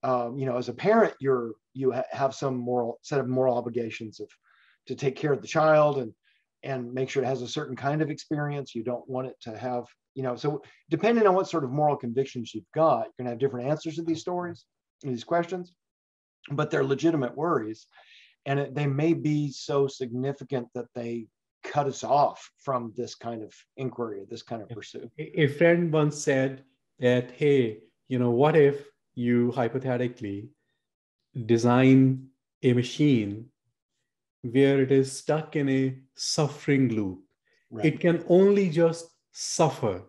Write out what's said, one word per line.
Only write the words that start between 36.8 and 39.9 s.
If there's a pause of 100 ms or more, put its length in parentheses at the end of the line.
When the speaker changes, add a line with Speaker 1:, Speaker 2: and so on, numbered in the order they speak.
Speaker 2:
loop? (520)
Speaker 1:
Right.
Speaker 2:
It
can
only
just (260)
suffer.